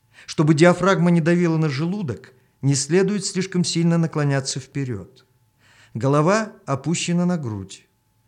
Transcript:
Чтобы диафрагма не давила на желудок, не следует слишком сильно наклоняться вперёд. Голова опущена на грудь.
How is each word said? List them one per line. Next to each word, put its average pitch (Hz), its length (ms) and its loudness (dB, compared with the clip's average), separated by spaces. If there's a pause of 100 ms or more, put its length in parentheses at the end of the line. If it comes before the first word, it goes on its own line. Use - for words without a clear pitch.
(260)
Чтобы 156 280 2
диафрагма 175 560 4
не 170 100 4
давила 170 360 2
на 160 120 0
желудок, 156 640 -6 (280)
не 139 140 2
следует 185 500 0
слишком 180 380 -2
сильно 170 360 0
наклоняться 143 600 -2
вперёд. 127 680 -10 (680)
Голова 151 600 0 (140)
опущена 170 580 -2
на 175 140 0
грудь. 104 480 -10 (420)